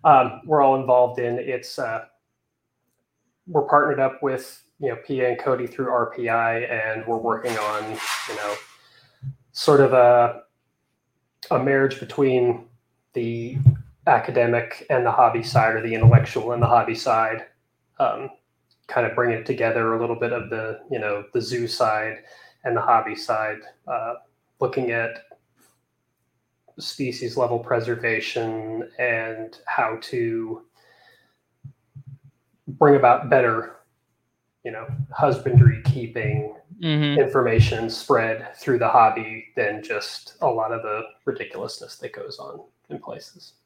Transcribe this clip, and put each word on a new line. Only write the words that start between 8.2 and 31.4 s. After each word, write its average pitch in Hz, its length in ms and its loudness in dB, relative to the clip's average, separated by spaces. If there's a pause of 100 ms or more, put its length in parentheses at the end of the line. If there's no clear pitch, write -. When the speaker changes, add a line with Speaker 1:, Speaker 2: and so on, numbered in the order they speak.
Speaker 1:
you 107 80 -10
know, 104 180 -6 (960)
sort 143 280 4
of 127 120 6
a, 123 500 6 (1080)
a 131 80 0
marriage 135 420 0
between 127 640 0 (480)
the 117 460 -6 (480)
academic 120 840 2
and 127 160 2
the 113 60 2
hobby 117 320 4
side, 113 320 2
or 110 80 -4
the 113 120 -4
intellectual 117 580 6
and 120 100 0
the 120 40 2
hobby 117 280 4
side, 113 520 -2 (520)
um, 135 320 -2 (560)
kind 120 200 -2
of 107 100 -4
bringing 120 220 0
it - 80 -12
together 113 480 -2
a 113 60 -2
little 117 160 -4
bit 120 160 -4
of 107 160 -6
the, 110 320 -8 (100)
you 127 80 -4
know, 104 260 -6 (100)
the 120 60 0
zoo 117 260 -6
side 110 520 -2 (460)
and 117 120 -2
the 110 40 0
hobby 110 360 0
side, 110 420 -4 (300)
uh, 117 260 -6 (460)
looking 127 320 -2
at 117 320 -6 (1500)
species 123 580 -8
level 120 220 0
preservation 113 1300 -4 (120)
and 113 680 -4
how 113 340 -2
to 113 600 -6 (2000)